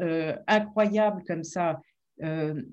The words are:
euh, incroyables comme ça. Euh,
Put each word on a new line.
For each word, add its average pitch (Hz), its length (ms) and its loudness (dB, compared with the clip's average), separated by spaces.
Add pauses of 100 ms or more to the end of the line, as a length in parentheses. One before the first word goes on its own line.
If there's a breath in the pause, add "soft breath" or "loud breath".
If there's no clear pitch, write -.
euh, 165 340 0 (100)
incroyables 208 800 2
comme 160 200 -4
ça. 165 340 -2 (420 soft breath)
Euh, 156 400 -2 (120)